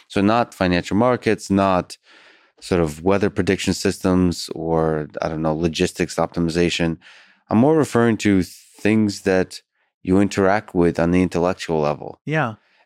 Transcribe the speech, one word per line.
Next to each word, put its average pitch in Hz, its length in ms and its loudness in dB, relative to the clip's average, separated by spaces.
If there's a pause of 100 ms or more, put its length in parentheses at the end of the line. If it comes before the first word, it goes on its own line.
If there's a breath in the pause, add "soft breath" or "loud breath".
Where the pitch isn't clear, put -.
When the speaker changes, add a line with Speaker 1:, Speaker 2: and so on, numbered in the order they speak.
Speaker 1:
So - 140 -2
not 113 320 2
financial 90 420 -2
markets, 117 540 0
not 98 480 0 (640 soft breath)
sort 87 200 0
of 78 220 -2
weather 95 260 2
prediction 92 440 -2
systems 92 800 0
or, 80 540 -2 (140)
I 80 80 -2
don't 78 120 -6
know, 78 140 -2
logistics 82 600 -2
optimization. 82 840 -2 (520 soft breath)
I'm 107 80 2
more 147 200 4
referring 117 400 2
to 98 260 2
things 104 800 -2
that 92 400 0 (420)
you 92 160 2
interact 101 560 0
with 87 240 2
on 85 120 0
the 90 100 4
intellectual 87 580 -2
level. 73 460 -4
Speaker 2:
Yeah. 143 300 -4 (300)